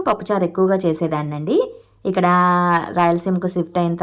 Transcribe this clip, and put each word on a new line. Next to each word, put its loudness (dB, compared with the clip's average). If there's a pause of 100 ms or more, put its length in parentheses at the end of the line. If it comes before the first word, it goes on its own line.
పప్పుచారు -2
ఎక్కువగా 2
చేసేదాన్నండి. -2 (520)
ఇక్కడ 0 (720)
రాయలసీమకు 0
షిఫ్ట్ -2
అయిన -2